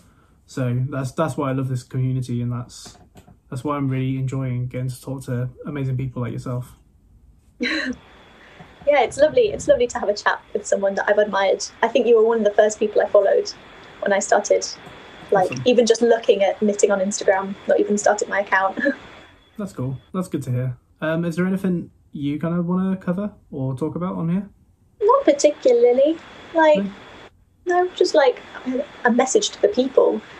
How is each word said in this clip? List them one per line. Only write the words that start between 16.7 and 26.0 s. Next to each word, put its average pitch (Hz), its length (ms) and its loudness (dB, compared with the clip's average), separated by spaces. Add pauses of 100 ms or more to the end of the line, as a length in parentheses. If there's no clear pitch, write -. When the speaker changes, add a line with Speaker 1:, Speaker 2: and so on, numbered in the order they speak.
Speaker 2:
on 196 120 0
Instagram, 196 520 -2 (140)
not 196 140 2
even 208 160 0
started 208 320 0
my 190 100 -4
account. 190 400 -2 (400)
<laughs> - 380 -20
Speaker 1:
That's 202 160 -8
cool. 131 240 -6 (160)
That's 185 160 -6
good 143 140 -4
to 127 80 -6
hear. 123 260 -4 (240)
Um, 165 240 -2
is 165 100 -4
there 180 100 0
anything 185 460 -2 (220)
you 147 260 -4
kinda 170 220 -2
wanna 185 340 -2
cover 190 380 -2 (180)
or 131 240 -4
talk 151 220 -4
about 185 180 -4
on 165 140 -2
here? 196 200 0 (520)
Speaker 2:
Not - 240 4
particularly. 277 920 4 (360)